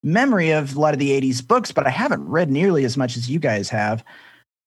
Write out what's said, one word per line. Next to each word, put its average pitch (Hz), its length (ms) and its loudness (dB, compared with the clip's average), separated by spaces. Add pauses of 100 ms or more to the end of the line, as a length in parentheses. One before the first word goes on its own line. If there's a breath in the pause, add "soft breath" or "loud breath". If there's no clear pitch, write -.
memory 190 480 2
of 147 260 -2
a 147 40 -2
lot 151 120 4
of 139 60 -2
the 139 140 0
eighties 131 280 0
books, 240 300 0
but 143 160 0
I 131 40 2
haven't 208 360 -2
read 151 240 0
nearly 156 340 2
as 120 120 -2
much 123 200 -2
as 120 140 -6
you 156 80 -2
guys 110 320 -2
have. 107 320 -2 (640 loud breath)